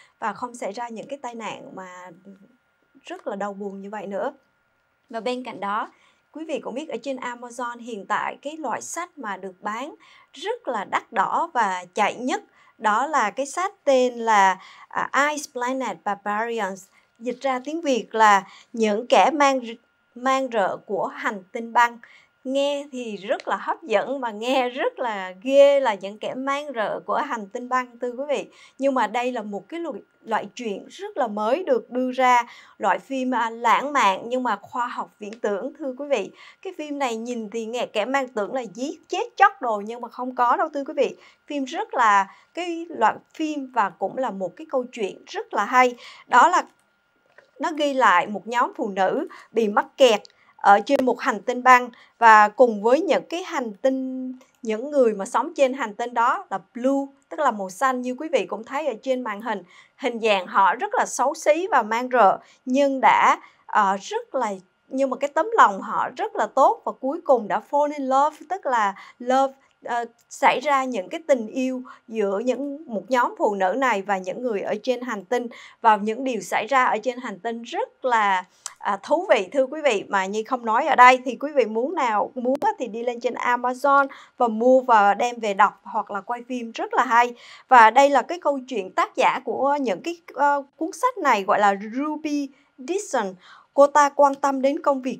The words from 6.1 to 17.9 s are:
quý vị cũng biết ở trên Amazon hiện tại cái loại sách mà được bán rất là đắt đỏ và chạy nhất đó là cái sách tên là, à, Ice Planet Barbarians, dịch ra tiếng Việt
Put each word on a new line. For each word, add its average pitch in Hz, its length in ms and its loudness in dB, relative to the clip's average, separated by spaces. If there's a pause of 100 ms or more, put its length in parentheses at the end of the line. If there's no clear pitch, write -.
quý 311 120 -14
vị 311 160 -6
cũng 202 140 -10
biết 311 140 -10
ở - 140 -8
trên 269 140 -8
Amazon 240 600 -10
hiện 226 280 -12
tại - 360 -4
cái 302 140 -12
loại 262 260 -6
sách 349 360 -12
mà 214 180 -8
được 185 240 -14
bán 233 340 -8 (380)
rất 403 360 -8
là 214 160 -4
đắt - 280 -6
đỏ 240 420 0
và 185 300 0 (100)
chạy 202 200 0
nhất 262 280 -6 (360)
đó 220 280 2
là 262 240 0
cái 269 160 -6
sách 359 260 -6 (120)
tên 254 300 2
là, 208 440 4 (300)
à, - 420 -2
Ice 294 220 -10
Planet 247 520 -6
Barbarians, 208 840 -4 (320)
dịch 240 220 -8
ra 262 240 -2
tiếng 311 160 -8
Việt 254 340 -2